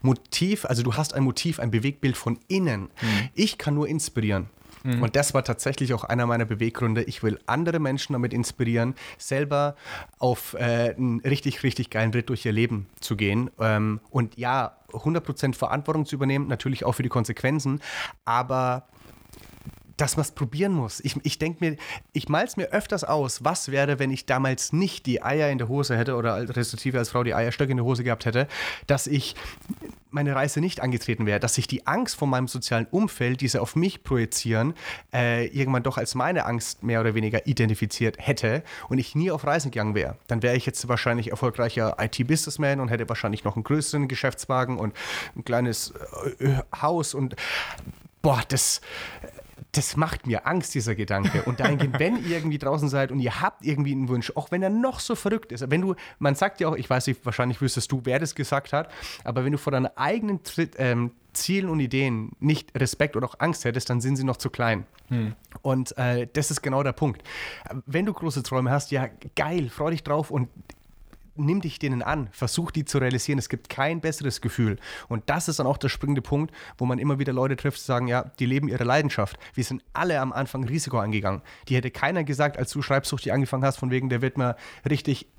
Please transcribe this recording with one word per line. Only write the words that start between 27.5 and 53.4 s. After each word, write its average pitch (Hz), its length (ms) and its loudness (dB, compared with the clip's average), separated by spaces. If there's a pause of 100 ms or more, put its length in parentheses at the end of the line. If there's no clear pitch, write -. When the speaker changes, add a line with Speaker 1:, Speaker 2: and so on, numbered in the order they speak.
Speaker 1:
in 131 60 2
der 117 80 2
Hose 123 200 2
gehabt 120 180 0
hätte, 123 240 2 (400)
dass 139 200 2
ich 143 280 0 (720)
meine 143 240 0
Reise 143 280 2
nicht 180 180 -2
angetreten 120 460 0
wäre, 104 160 2
dass 113 160 2
ich 127 100 0
die - 180 -4
Angst 208 300 0
von 147 140 0
meinem 127 180 2
sozialen 117 440 -2
Umfeld, 127 500 0
die 135 80 2
sie 123 100 2
auf - 160 -2
mich 180 300 0
projizieren, 113 680 2 (400)
äh, 120 340 2
irgendwann 131 360 2
doch 135 140 0
als 113 180 -4
meine 151 300 0
Angst - 360 -4
mehr 113 200 2
oder 113 120 2
weniger 110 320 0
identifiziert 110 720 2
hätte 127 440 0 (240)
und 131 120 2
ich - 160 -4
nie 175 160 2
auf 151 140 -4
Reisen 147 240 2
gegangen 107 260 0
wäre. 71 200 0 (120)
Dann 117 140 0
wäre 123 140 4
ich 123 100 0
jetzt - 220 -4
wahrscheinlich 117 440 0
erfolgreicher 117 680 0
I-T-Businessman 139 800 0
und 127 80 -2
hätte 113 220 -2
wahrscheinlich 110 340 -2
noch 104 140 0
einen 110 80 -2
größeren 147 420 2
Geschäftswagen 127 720 0
und 107 160 -2 (400)
ein 117 80 -8
kleines, 120 500 0 (460)
äh, 135 220 4 (200)
Haus 160 320 0
und 131 220 -2 (840)
boah, 131 260 4
das, - 340 0 (880)
das - 240 0
macht 160 300 0
mir 113 220 -2
Angst, 165 260 0
dieser 113 220 0
Gedanke. 101 480 0
Und 127 160 -2
dahingehend, 139 400 2
Speaker 2:
<laughs> - 0 -
Speaker 1:
wenn 190 260 4
ihr 170 120 0
irgendwie 156 200 0
draußen 143 320 2
seid 135 220 2
und 135 80 0
ihr 120 200 0
habt - 240 -2